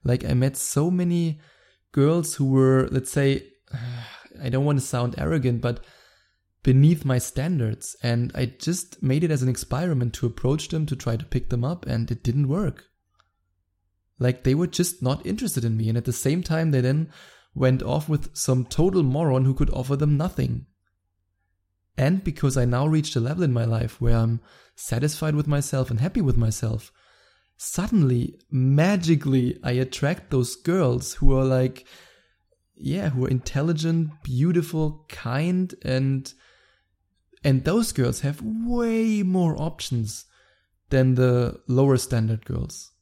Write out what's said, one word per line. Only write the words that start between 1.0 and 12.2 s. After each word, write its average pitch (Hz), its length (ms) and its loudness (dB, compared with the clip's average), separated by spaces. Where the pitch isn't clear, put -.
girls 156 440 2
who 139 100 0
were, 131 440 4
let's 131 220 -4
say, 139 360 0
<sighs> - 480 -16
I 131 60 -6
don't 131 180 0
want 147 140 2
to 131 60 -4
sound 120 320 -4
arrogant, 127 420 0
but 120 240 -4
beneath 143 400 6
my 131 140 0
standards, 131 840 -4
and 120 320 -2
I - 120 -2
just - 580 -8
made 143 220 0
it 160 60 0
as 135 100 0
an 127 80 0
experiment 127 640 -2
to - 120 -6
approach 131 440 -2
them, 160 160 -2
to 151 100 -4
try 117 220 -4
to - 80 -8
pick - 240 -4
them 120 160 -2
up, 175 200 -6
and 117 240 -2
it 120 140 -6